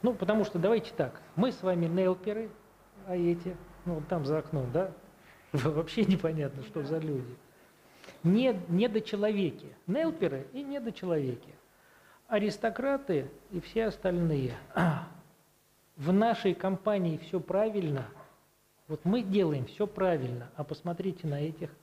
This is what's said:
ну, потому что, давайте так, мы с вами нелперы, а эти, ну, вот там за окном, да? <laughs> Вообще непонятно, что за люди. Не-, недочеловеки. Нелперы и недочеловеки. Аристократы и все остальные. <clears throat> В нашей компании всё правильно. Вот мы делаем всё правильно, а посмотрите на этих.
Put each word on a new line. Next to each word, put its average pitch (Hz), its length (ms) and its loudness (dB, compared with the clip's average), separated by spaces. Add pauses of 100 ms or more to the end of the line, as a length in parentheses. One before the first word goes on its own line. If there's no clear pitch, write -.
ну, 240 120 2
потому 202 320 2
что, - 140 -4
давайте 208 360 2
так, 131 260 -2 (140)
мы 226 160 4
с 180 120 -10
вами 175 240 2
нелперы, 190 640 0 (580)
а 180 80 -4
эти, 170 400 0 (300)
ну, 175 100 -2
вот 151 120 -6
там 165 180 0
за 151 140 2
окном, 135 320 -4
да? 180 200 0 (320)
<laughs> - 300 -20
Вообще 156 520 0
непонятно, 156 580 0
что 147 200 -6
за 156 160 -2
люди. 131 360 -4 (880)
Не-, 214 360 4 (100)
недочеловеки. 208 1000 2 (200)
Нелперы 180 680 0
и 269 100 -6
недочеловеки. 185 920 -2 (760)
Аристократы 214 1000 0 (220)
и 180 80 -4
все 226 260 -2
остальные. 165 680 0 (220)
<clears throat> - 1200 -4
В 156 160 0
нашей 208 400 4
компании 190 640 0
всё - 220 -4
правильно. 180 680 0 (840)
Вот 151 160 -6
мы 220 200 2
делаем 175 420 2
всё - 220 -4
правильно, 131 680 0
а 147 80 -6
посмотрите 170 640 -6
на 143 140 -2
этих. 160 280 -6 (140)